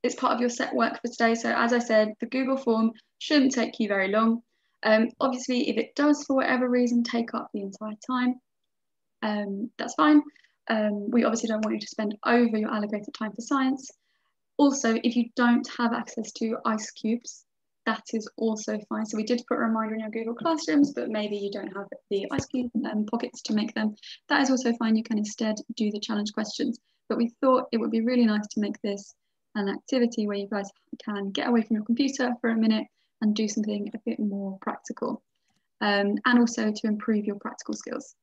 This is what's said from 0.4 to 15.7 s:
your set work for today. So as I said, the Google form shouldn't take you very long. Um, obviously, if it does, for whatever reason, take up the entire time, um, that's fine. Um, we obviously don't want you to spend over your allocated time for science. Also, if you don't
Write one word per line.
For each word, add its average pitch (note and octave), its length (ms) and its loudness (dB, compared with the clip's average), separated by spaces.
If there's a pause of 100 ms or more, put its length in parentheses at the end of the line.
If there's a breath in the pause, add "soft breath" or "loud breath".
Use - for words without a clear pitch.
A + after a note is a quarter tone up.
your B3 80 2
set - 260 -4
work A#3 260 0
for A#3+ 60 -6
today. A#3 280 2
So A#3 160 -2
as A#3 200 2
I A#3+ 80 4
said, G#3+ 400 4
the A#3 80 -4
Google C4 300 0
form A3+ 340 2 (280 loud breath)
shouldn't C4+ 340 4
take A#3 260 -2
you G#3+ 80 0
very G3 220 2
long. A3+ 340 4 (400)
Um, A3 260 6 (100)
obviously, B3 500 0
if G#3+ 80 0
it - 180 -4
does, D4 280 4
for C4+ 140 0
whatever B3+ 320 2
reason, A#3+ 340 2
take A#3 300 -2
up - 200 -6
the G#3 80 -6
entire G#3+ 360 -10 (120)
time, B3 260 0 (840)
um, G#3 560 -4
that's - 180 -8
fine. D4+ 260 8 (480 loud breath)
Um, G#3+ 420 0
we A#3 140 4
obviously A3+ 240 0
don't G#3+ 160 0
want G#3+ 80 0
you G#3+ 80 -4
to - 60 -12
spend G#3 280 -4 (100)
over A#3+ 300 4
your G#3+ 160 -2
allocated G#3 420 -6
time G#3+ 200 -6
for - 80 -12
science. C4 500 -2 (680)
Also, C4+ 460 4
if A#3+ 140 2
you A#3 80 2 (100)
don't A#3+ 320 4 (100)